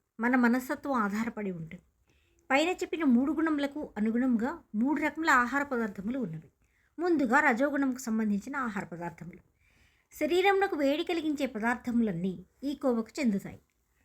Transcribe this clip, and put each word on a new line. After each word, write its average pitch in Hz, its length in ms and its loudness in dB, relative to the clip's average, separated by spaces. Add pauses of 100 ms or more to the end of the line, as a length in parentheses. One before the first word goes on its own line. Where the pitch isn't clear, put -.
(200)
మన 247 160 2
మనస్తత్వం 254 580 2
ఆధారపడి 214 580 -2
ఉంటుంది. 165 320 -10 (680)
పైన 302 180 4
చెప్పిన 359 340 -4
మూడు 269 280 6
గుణములకు 294 680 -2
అనుగుణంగా 240 640 0 (160)
మూడు 269 260 2
రకముల 311 280 -2
ఆహార 262 340 4
పదార్థములు 233 560 -4
ఉన్నవి. 160 300 -8 (500)
ముందుగా 302 400 2
రజోగుణంకు 269 600 2
సంబంధించిన 220 560 -2
ఆహార 226 280 -4
పదార్థములు. 170 560 -12 (800)
శరీరమునకు 381 560 2
వేడి 294 280 2
కలిగించే 302 420 -2
పదార్థములన్నీ 220 1000 -2 (180)
ఈ 285 100 -2
కోవకు 247 460 -2
చెందుతాయి. 196 420 -2 (440)